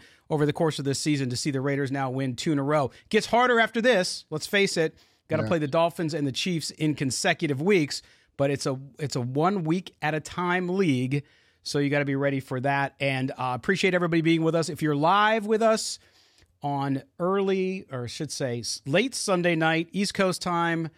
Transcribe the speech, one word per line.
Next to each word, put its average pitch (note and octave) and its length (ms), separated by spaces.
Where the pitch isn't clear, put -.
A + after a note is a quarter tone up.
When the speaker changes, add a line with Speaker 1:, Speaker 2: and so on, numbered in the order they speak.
Speaker 1:
over D3+ 160
the C#3+ 80
course D#3+ 240
of C#3+ 80
this C3+ 140
season, C#3 320
to B2 40
see D3+ 140
the C3+ 100
Raiders C#3 320
now C3+ 200
win C3 240
two D#3+ 180
in C#3+ 60
a C#3 40
row? C#3+ 280
Gets G#3 160
harder A#3+ 340
after A3+ 220
this. G#3 480
Let's D#3 180
face G3 300
it. D#3+ 180
Gotta D#3 160
Speaker 2:
Yeah. - 60
Speaker 1:
play F3 100
the D3+ 80
Dolphins E3 460
and D3 140
the C3+ 40
Chiefs E3+ 380
in D#3 240
consecutive D3 680
weeks, E3 440
but C#3 140
it's C#3 160
a, C3+ 120
it's D3 160
a C3+ 60
one D#3+ 420
week E3+ 380
at D3+ 120
a D#3 80
time F3 480
league. C#3+ 540
So - 160
you C#3+ 100
gotta C#3+ 160
be C#3 100
ready C#3 240
for C3 220
that. C#3 380
And, C3+ 320
uh, B2+ 240
appreciate F#3 400
everybody E3+ 260
being D#3+ 220
with D#3+ 120
us. E3 140
If D#3 140
you're D3+ 120
live G#3 520
with A3 160
us A3 340
on C#3 400
early, F#3+ 720
or B2 120
I A#2+ 40
should D3 240
say A#2+ 280
s-, - 260
late F#3+ 300
Sunday F3 400
night, D#3+ 360
East F#3+ 220
Coast F#3 280
time, E3 560